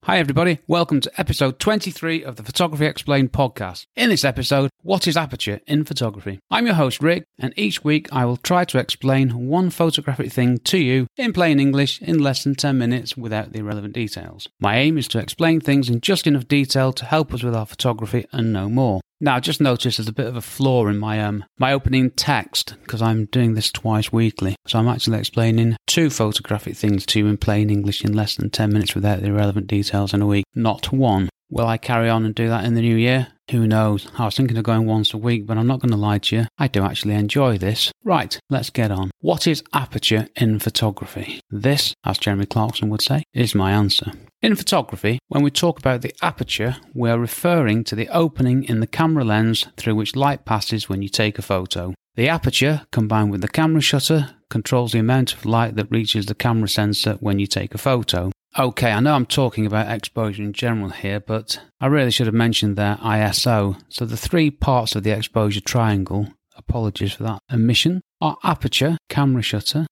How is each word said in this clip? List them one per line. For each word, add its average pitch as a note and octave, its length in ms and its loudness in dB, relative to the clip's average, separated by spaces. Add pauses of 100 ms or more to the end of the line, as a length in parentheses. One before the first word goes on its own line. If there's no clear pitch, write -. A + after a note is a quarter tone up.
Hi G3 80 2
everybody, E3 480 2
welcome D#3+ 360 2
to - 180 -6
episode C#3 400 0
twenty-three E3 640 -2
of C3 120 -12
the A2+ 60 -18
Photography D3+ 460 0
Explained C#3 440 0
podcast. G#2+ 540 -4 (100)
In A#3 140 2
this E3+ 160 0
episode, C3+ 460 0 (100)
what F#3 240 0
is E3 100 0
aperture C3 520 -4
in D3 180 2
photography? G2+ 540 -6 (100)
I'm A#3 160 2
your A3 80 2
host C#3 260 2
Rick, E3 260 0 (120)
and B2+ 180 -4
each G#2 280 -2
week D3+ 280 0
I C3 140 0
will A#2+ 120 0
try F3+ 280 0
to C3 140 -2
explain C3 680 0
one F3 240 2
photographic C#3+ 640 -2
thing B2 320 2
to - 160 2
you C3 260 2 (100)
in A#3+ 160 -2
plain D#3+ 280 4
English C#3 420 2
in E3+ 160 0
less C#3 260 0
than C#3+ 120 0
ten C3+ 240 0
minutes A#2+ 360 -2
without G#2+ 360 -6
the A2 80 -8
irrelevant G#2 340 -6
details. F2 540 -8 (120)
My G#2+ 200 2
aim D#3 180 2
is C3 120 -2
to A#2 100 -2
explain E3 420 0
things C#3 280 2
in A#2 120 0
just F#3+ 240 0
enough C#3+ 220 2
detail C3+ 460 2
to - 120 -8
help D#3 260 0
us A#2+ 120 -6
with A#2+ 120 -2
our G#2+ 120 -4
photography A2 640 -4
and A2+ 200 -2
no F#2+ 160 -2
more. A2+ 340 0 (200)
Now, C#3+ 140 2
I B2 60 0
just - 180 -4
noticed B2+ 380 2
there's G#2+ 100 -4
a A2 60 -6
bit B2 140 -4
of A#2+ 100 -8
a A2+ 40 -8
flaw B2+ 460 0
in G#2 100 0
my, G#2+ 240 -2
um, G#2 220 -4 (140)
my C3 160 2
opening C3 380 2
text, - 640 -2 (120)
'cause A2 140 -4
I'm A2 240 2
doing A#2 280 2
this G#2+ 160 0
twice G#2+ 440 -2
weekly. G#2+ 420 0 (100)
So - 140 0
I'm A2+ 80 4
actually A2+ 320 0
explaining A2+ 560 2 (120)
two E3 220 2
photographic G#2+ 680 -2
things G2+ 300 0
to - 120 2
you G#2 80 4
in G#2 80 2
plain G#2+ 340 0
English G2+ 320 0
in G#2 120 0
less G#2+ 240 0
than G#2+ 120 -4
ten G#2+ 220 0
minutes G#2 240 2
without G2+ 240 0
the G2+ 80 -2
irrelevant G2+ 400 0
details G2+ 460 0
in G2+ 80 2
a G#2 40 2
week, G2+ 200 2 (100)
not A2 380 -2
one. G#2+ 340 2 (240)
Will A#2 160 0
I A2+ 100 0
carry A2+ 320 0
on A2+ 160 2
and G#2+ 100 -2
do A#2 120 0
that A2+ 160 0
in A#2 120 2
the A2+ 60 2
new A2+ 140 4
year? B2 340 2 (200)
Who A#2 180 2
knows? G#2+ 400 2 (120)
I A#2 60 0
was G#2 100 -4
thinking B2 200 2
of A2+ 80 -2
going A2+ 220 2
once A2 300 0
a - 20 -6
week, A2 300 -2
but A2+ 100 0
I'm A2+ 80 2
not C3 140 2
gonna A#2+ 180 2
lie G#2 220 2
to - 160 -2
you. A2+ 100 2 (140)
I C#3+ 80 2
do G2+ 160 0
actually G#2 320 0
enjoy G#2+ 420 2
this. F#2+ 340 0 (140)
Right, D#3+ 340 -2 (120)
let's C3 180 -2
get A2 220 0
on. G2 180 -2 (100)
What E3 280 0
is D#3 160 0 (100)
aperture A2 640 0
in A2 240 2
photography? - 920 -4
This, B2 460 0 (100)
as F#2+ 140 -2
Jeremy G2+ 260 0
Clarkson A2 440 -2
would G#2+ 120 -2
say, D3 220 0 (100)
is B2 220 0
my F#2+ 160 2
answer. G2+ 400 0 (320)
In A3 120 4
photography, - 640 -2 (100)
when C#3+ 140 0
we C#3+ 80 4
talk E3 300 0
about B2+ 240 0
the - 180 -6
aperture, B2+ 560 -2 (160)
we A#2+ 160 0
are A#2 100 2
referring A#2+ 680 2
to - 100 -6
the A2 140 -4
opening C3+ 560 2
in A#2 140 0
the A2 80 0
camera D#3+ 380 2
lens A2 400 2 (100)
through A2 200 -2
which G#2+ 200 -4
light C#3 300 -2
passes A2 420 -4
when G2 140 -4
you G2 80 -6
take G#2+ 300 -2
a - 20 -8
photo. F#2 540 -4 (200)
The B2 140 2
aperture, D3+ 600 0
combined G#2+ 400 2
with G2+ 100 -2
the G#2+ 60 -4
camera D#3+ 340 2
shutter, C#3+ 540 0 (160)
controls A#2 400 0
the A#2 80 2
amount B2 340 2
of - 140 -12
light A2+ 280 0
that G#2 160 -4
reaches G#2+ 360 -2
the G#2+ 80 -4
camera A2+ 340 0
sensor G#2 500 0
when G2+ 200 0
you G2+ 80 -2
take G2 260 -4
a G#2 60 -6
photo. G#2+ 520 0 (260)
Okay, B2 340 0
I G#2 80 2
know D3 140 4
I'm C3 140 2
talking A2+ 400 0
about G#2+ 240 0
exposure G#2+ 500 -4
in G#2 120 -6
general A2 360 -2
here, G2+ 300 -6
but G#2+ 420 -6 (180)
I C3 60 -2
really C#3 240 4
should A#2 160 2
have A2 80 0
mentioned G#2+ 440 2
their G#2 220 0
I G#2+ 200 0
S G#2+ 260 0
O. G2+ 300 2 (140)
So - 160 -6
the A2+ 120 -6
three D#3+ 320 2
parts B2+ 460 0
of G2+ 80 -2
the G#2+ 80 0
exposure G#2 500 -2
triangle, G#2 680 0 (280)
apologies G2+ 560 -4
for - 100 -10
that A2 180 -6 (120)
omission, B2 480 2 (180)
are D#3 240 -2
aperture, D#3+ 540 0 (100)
camera C3 360 2
shutter C#3+ 480 -2